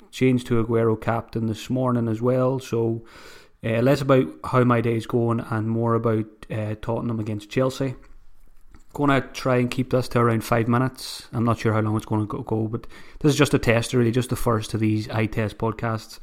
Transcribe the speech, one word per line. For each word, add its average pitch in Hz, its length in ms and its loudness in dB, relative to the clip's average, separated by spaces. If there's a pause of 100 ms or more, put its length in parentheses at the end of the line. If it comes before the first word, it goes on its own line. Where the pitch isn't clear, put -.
(120)
changed 127 340 2
to 117 180 2
Aguero 113 380 2
captain 113 460 -2
this 107 240 -6
morning 123 360 0
as 110 140 -2
well. 127 380 2
So, 117 440 -2 (600)
uh, 117 180 0
less 139 200 4
about 135 260 4 (160)
how 127 200 2
my 123 160 4
day's 113 280 0
going 117 320 2
and 110 280 -4
more 113 280 2
about, 113 320 0 (240)
uh, 107 320 -4
Tottenham 117 360 -2
against 107 300 -6
Chelsea. 131 460 0 (1000)
Gonna 143 280 2
try - 340 -2
and 123 160 2
keep 131 200 -4
this 123 180 0
to 123 100 2
around 113 240 2
five 117 240 0
minutes. 123 640 -2
I'm 120 140 -2
not 117 120 2
sure 113 140 0
how 110 80 2
long 110 160 0
it's 110 100 -4
gonna 107 200 0
go, - 140 -8
go, 110 280 -2
but 113 200 -8 (340)
this 151 100 6
is 127 60 0
just 143 160 4
a 143 40 6
test, 117 360 2
really, 120 180 4
just 120 180 0
the 120 60 -2
first 113 380 0
of 110 80 -2
these 107 300 2
eye 110 160 0
test 107 300 -4
podcasts, 110 640 -6